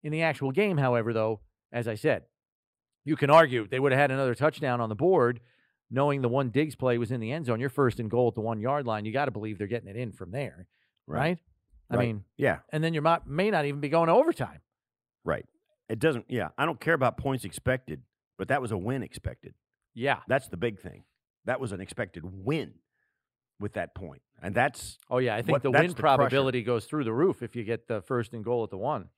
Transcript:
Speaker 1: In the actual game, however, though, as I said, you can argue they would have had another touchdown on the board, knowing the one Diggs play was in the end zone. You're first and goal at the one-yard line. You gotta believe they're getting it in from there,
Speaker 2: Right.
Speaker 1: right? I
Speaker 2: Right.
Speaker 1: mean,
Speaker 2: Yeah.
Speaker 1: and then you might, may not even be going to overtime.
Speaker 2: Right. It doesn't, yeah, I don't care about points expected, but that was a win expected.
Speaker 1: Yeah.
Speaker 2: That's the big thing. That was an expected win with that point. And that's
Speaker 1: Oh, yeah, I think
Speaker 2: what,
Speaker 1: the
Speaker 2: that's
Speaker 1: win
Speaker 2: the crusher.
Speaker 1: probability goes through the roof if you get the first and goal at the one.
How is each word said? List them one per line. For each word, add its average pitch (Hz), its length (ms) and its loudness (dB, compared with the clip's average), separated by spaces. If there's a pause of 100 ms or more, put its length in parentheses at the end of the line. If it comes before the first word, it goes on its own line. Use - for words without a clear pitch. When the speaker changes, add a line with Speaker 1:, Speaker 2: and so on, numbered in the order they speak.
Speaker 1:
In 151 80 -4
the 156 100 0
actual 139 300 0
game, 190 260 2
however, 120 360 4
though, 110 280 0 (300)
as 117 160 -4
I 110 80 -4
said, 110 300 0 (800)
you 147 120 0
can 139 160 4
argue 127 360 8
they 131 120 -2
would 135 120 2
have 131 80 4
had 143 120 4
another 131 240 0
touchdown 139 440 0
on 113 100 -2
the 107 60 -4
board, 123 460 4 (480)
knowing 139 320 2
the 120 80 0
one 127 220 0
Diggs 147 240 0
play 123 240 0
was 113 120 -2
in 123 100 -4
the 110 100 -6
end 151 160 -6
zone. 113 120 0
You're 135 100 -2
first 127 300 2
and 110 80 -4
goal 120 200 2
at 110 80 -2
the 113 60 -4
one-yard 117 440 -2
line. 107 200 -2
You 110 60 -4
gotta 135 200 -2
believe 107 260 -8
they're 104 80 -4
getting 117 240 -6
it 98 60 -14
in 117 160 -8
from 87 180 -14
there, 101 380 -10 (400)
Speaker 2:
Right. 147 120 -4
Speaker 1:
right? 165 200 0 (500)
I 123 60 -2
Speaker 2:
Right. 123 100 2
Speaker 1:
mean, 107 200 -6 (100)
Speaker 2:
Yeah. 120 240 2 (100)
Speaker 1:
and 156 140 -2
then 165 100 0
you 151 80 -2
might, 165 240 2
may 170 240 0
not 160 160 2
even 143 160 -4
be 143 80 -4
going 165 200 4
to 170 40 6
overtime. 262 480 2 (600)
Speaker 2:
Right. 76 240 -2 (420)
It 113 80 -6
doesn't, 135 320 0
yeah, 104 260 -2
I 139 120 0
don't 160 120 -4
care 160 140 0
about 127 240 2
points 131 280 -4
expected, 127 580 -4 (340)
but 95 120 -6
that 135 120 2
was 113 100 -6
a 104 60 -4
win 120 240 -4
expected. - 540 -12 (380)
Speaker 1:
Yeah. 120 340 -2
Speaker 2:
That's 131 200 0
the 90 100 -12
big 110 220 -2
thing. - 260 -18 (400)
That 127 140 -4
was 120 120 -6
an 95 100 -8
expected 92 420 -10
win 98 520 -6 (840)
with 101 140 -8
that 87 220 -6
point. 78 260 -14 (180)
And 92 140 -8
that's - 460 -2 (100)
Speaker 1:
Oh, 123 80 0
yeah, 120 180 0
I 117 60 -2
think 131 120 0
Speaker 2:
what, 139 100 0
Speaker 1:
the 135 80 2
Speaker 2:
that's 143 100 6
Speaker 1:
win 175 80 2
Speaker 2:
the 175 60 -8
crusher. 143 220 4
Speaker 1:
probability 131 440 2
goes 113 240 -2
through 151 180 -4
the 113 100 -2
roof 160 280 2
if 120 140 -10
you 120 80 -6
get 113 240 -6
the 107 160 -4
first 120 320 -4
and 107 100 -10
goal 117 180 -2
at 104 60 -8
the 95 80 -10
one. 110 400 -4